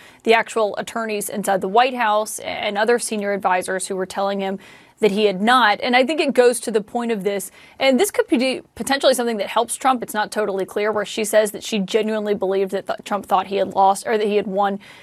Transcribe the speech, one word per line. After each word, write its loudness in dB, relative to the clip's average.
the 6
actual 0
attorneys -6
inside -2
the -2
White 2
House -2
and -6
other 2
senior -4
advisors -2
who -6
were -2
telling -2
him -4
that 2
he 2
had 0
not. 4
And 2
I 6
think 0
it 0
goes 4
to -6
the 0
point -6
of -4
this, -4
and 4
this 2
could 0
be 0
potentially 2
something -2
that -4
helps -2
Trump. 0
It's -10
not -2
totally -2
clear, -2
where -2
she -4
says 2
that -12
she -4
genuinely 0
believed 0
that -4
th-, -6
Trump -4
thought 0
he -4
had -2
lost 4
or 2
that -2
he 0
had 0
won -2